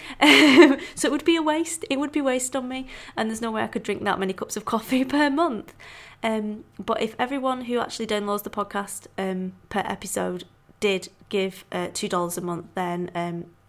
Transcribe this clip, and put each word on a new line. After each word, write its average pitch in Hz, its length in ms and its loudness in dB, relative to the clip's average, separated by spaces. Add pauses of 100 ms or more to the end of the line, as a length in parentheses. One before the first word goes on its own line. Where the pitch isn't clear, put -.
(200)
Um, 277 580 10 (160)
so - 140 0
it - 20 0
would 285 140 -2
be 330 120 6
a 320 60 0
waste. 311 480 -2
It 269 80 2
would 294 140 -2
be 302 80 0
waste 262 340 0
on 254 140 -4
me. 262 180 -8 (300)
And 220 120 -2
there's 220 120 -6
no 226 100 -4
way 220 120 -2
I 226 40 0
could 220 160 -6
drink - 220 -4
that 196 140 0
many 190 140 -2
cups - 240 -8
of 208 80 -6
coffee 254 400 0
<laughs> 262 120 -2
per 294 140 4
month. 277 440 -2 (480)
Um, 214 420 -4 (140)
but 214 240 -2
if 220 160 -2
everyone 254 440 -2
who 240 160 -2
actually - 280 -4
downloads 208 360 -2
the 208 80 -12
podcast, 202 560 -8 (120)
um, 185 340 -4 (160)
per 208 120 -4
episode 185 640 -6 (360)
did 190 280 0 (200)
give, 190 440 -4
uh, 180 200 -4
two - 160 -6
dollars 175 300 -2
a - 20 -6
month, 175 340 -6
then, 175 400 -4
um, 170 320 -6 (220)